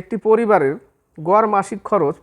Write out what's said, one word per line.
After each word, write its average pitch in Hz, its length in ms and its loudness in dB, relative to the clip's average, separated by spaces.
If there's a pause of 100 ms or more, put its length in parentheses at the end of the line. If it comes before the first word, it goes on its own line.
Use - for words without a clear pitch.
একটি - 140 -8 (140)
পরিবারের 208 460 2 (540)
গড় 214 260 2
মাসিক 196 240 -4 (100)
খরচ 165 340 0